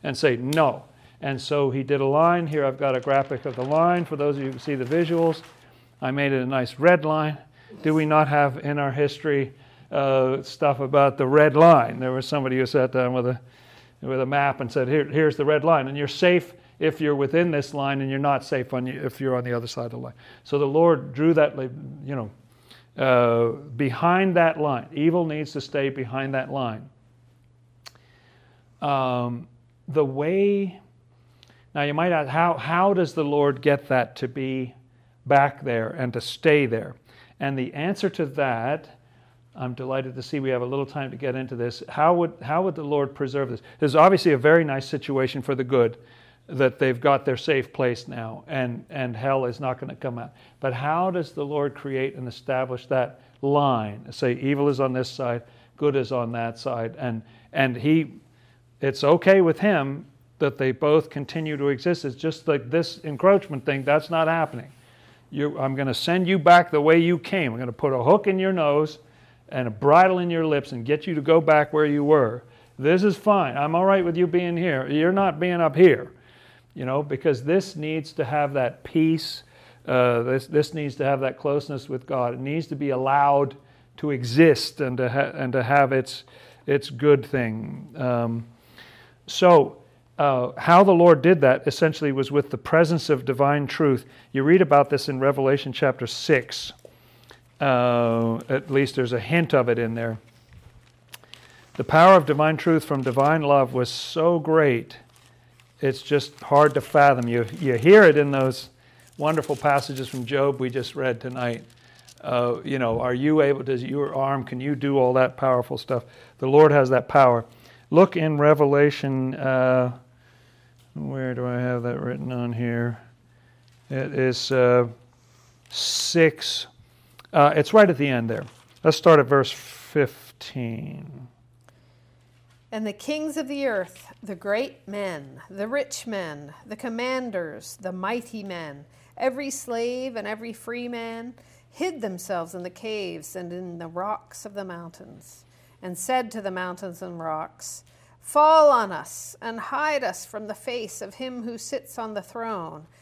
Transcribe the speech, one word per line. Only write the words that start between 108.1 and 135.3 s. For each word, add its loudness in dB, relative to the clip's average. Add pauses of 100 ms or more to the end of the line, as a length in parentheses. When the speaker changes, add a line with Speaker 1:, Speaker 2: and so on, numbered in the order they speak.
Speaker 1:
in 2
those -2 (480)
wonderful -2
passages -2
from -8
Job 0
we -4
just -8
read -4
tonight. -8 (580)
Uh, -2
you -6
know, -2
are -2
you 2
able, 0
does -4
your -6
arm, -4
can -10
you -4
do -2
all 4
that 2
powerful -2
stuff? -6 (320)
The -4
Lord 8
has 4
that 2
power. 6 (440)
Look 6
in 0
Revelation, 2
uh, 0 (1000)
where -8
do -6
I -4
have -4
that -4
written -8
on -6
here? -4 (920)
It -6
is, 0
uh, 4 (800)
six. 0 (640)
Uh, 6
it's 0
right 8
at 0
the 0
end -2
there. -6 (380)
Let's 4
start 8
at 4
verse 2
fifteen. -8 (1400)
Speaker 2:
And -6
the -6
kings -6
of -6
the -6
earth, -6
the -12
great -6
men, -10